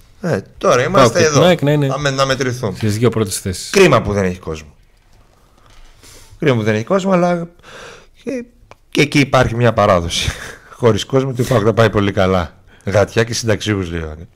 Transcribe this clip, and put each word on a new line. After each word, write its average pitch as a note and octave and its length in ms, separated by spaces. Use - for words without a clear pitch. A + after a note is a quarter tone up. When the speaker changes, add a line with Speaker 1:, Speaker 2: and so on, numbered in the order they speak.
Speaker 1:
Ε, D3+ 180
τώρα C3 240
είμαστε F3+ 360
Speaker 2:
ΠΑΟΚ D#3+ 120
και D3+ 60
Speaker 1:
εδώ. E3 80
Speaker 2:
αεκ F3 180
να C#3+ 100
είναι D3 140
Speaker 1:
Να C3+ 120
με-, C#3+ 120
να C3+ 160
μετρηθούν. B2+ 500
Speaker 2:
στις G#2+ 220
δύο A#2+ 100
πρώτες G#2+ 320
θέσεις. - 300
Speaker 1:
Κρίμα D#3 320
που G#2+ 100
δεν G2+ 120
έχει F2+ 140
κόσμο. D#2 360
Κρίμα C#3 180
που A2 60
δεν A2 120
έχει A2 100
κόσμο, F#3+ 280
αλλά F3 360
και, B3 200
και - 100
εκεί C#3+ 180
υπάρχει B2+ 360
μια A#2 180
παράδοση. G2 560
<laughs> - 260
Χωρίς A2 260
κόσμο, C3+ 280
το B2 100
παοκ A#2 220
τα A2+ 100
πάει A2 160
πολύ G2+ 220
καλά. F#2 420
Γατιά G2+ 400
και A#2 100
συνταξιούχους, G2+ 560
λέει E2+ 100
ο D#2 100
Άννη. D#2+ 260